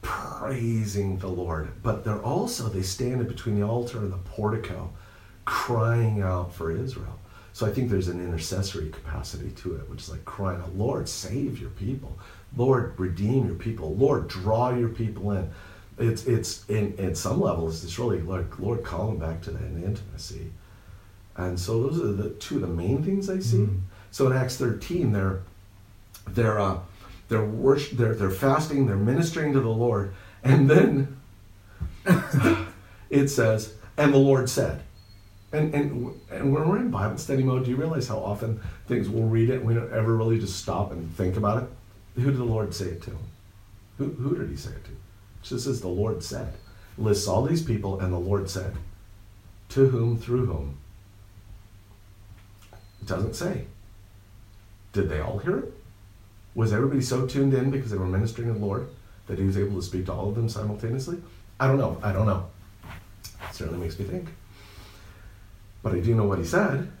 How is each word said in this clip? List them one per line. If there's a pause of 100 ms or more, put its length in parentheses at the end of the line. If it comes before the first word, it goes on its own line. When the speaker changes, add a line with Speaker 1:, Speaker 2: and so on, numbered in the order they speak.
Speaker 1:
praising
the
Lord, (120)
but
they're
also,
they
stand
in
between
the
altar
and
the
portico (540)
crying
out
for
Israel. (340)
So
I
think
there's
an
intercessory
capacity
to
it,
which
is
like
crying
out,
"Lord,
save
your
people. (400)
Lord,
redeem
your
people.
Lord,
draw
your
people
in." (480)
It's,
it's
in,
in
some
levels,
it's
really
like,
"Lord,
call
them
back
to
that
intimacy." (840)
And
so
those
are
the
two
of
the
main
things
I
see.
Speaker 2:
Mm. (320)
Speaker 1:
So
in
Acts
thirteen,
they're, (840)
they're,
uh, (500)
they're
worship,
they're,
they're
fasting,
they're
ministering
to
the
Lord, (300)
and
then (880)
<laughs> (400)
it
says, (240)
"And
the
Lord
said." (720)
And,
and, (100)
and
when
we're
in
Bible
study
mode,
do
you
realize
how
often (260)
things,
we'll
read
it
and
we
don't
ever
really
just
stop
and
think
about
it? (540)
Who
did
the
Lord
say
it
to? (880)
Who,
who
did
he
say
it
to?
It (460)
just
says,
"The
Lord
said." (460)
Lists
all
these
people,
"And
the
Lord
said." (960)
To
whom,
through
whom? (2250)
It
doesn't
say. (1300)
Did
they
all
hear
it? (840)
Was
everybody
so
tuned
in
because
they
were
ministering
to
the
Lord (380)
that
he
was
able
to
speak
to
all
of
them
simultaneously? (400)
I
don't
know.
I
don't
know. (380)
It
certainly
makes
me
think. (1500)
But
I
do
know
what
he
said. (100)